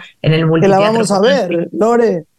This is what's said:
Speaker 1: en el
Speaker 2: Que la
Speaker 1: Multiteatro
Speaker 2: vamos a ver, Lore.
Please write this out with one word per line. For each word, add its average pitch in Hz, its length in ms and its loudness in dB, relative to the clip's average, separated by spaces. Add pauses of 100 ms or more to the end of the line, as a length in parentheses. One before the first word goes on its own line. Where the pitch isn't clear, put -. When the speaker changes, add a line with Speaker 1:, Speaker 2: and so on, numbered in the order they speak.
(200)
Speaker 1:
en 156 120 0
el 160 80 0
Speaker 2:
Que - 20 -2
la 165 60 0
Speaker 1:
Multiteatro 190 440 2
Speaker 2:
vamos 220 200 -2
a 196 80 0
ver, 185 520 -2
Lore. 214 520 0 (140)